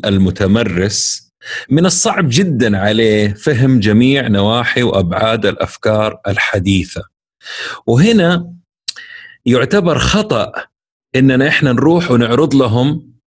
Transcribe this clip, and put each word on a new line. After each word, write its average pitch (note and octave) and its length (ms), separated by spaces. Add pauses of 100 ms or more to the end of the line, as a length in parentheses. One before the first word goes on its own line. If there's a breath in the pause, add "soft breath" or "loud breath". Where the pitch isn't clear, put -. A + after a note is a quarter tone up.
المتمرس F#2+ 1300 (380 loud breath)
من D#3 160
الصعب G3+ 440
جدا A#2+ 480
عليه G#2+ 560
فهم C3 460
جميع A#2+ 480
نواحي A2+ 560
وأبعاد G#2 640
الأفكار G#2+ 840
الحديثة. G2 720 (880 loud breath)
وهنا F3 680 (920 loud breath)
يعتبر D3 520
خطأ F#3+ 540 (640)
إننا C3 320
إحنا C#3+ 260
نروح D#3+ 380
ونعرض A#2+ 440
لهم، C3 580 (140)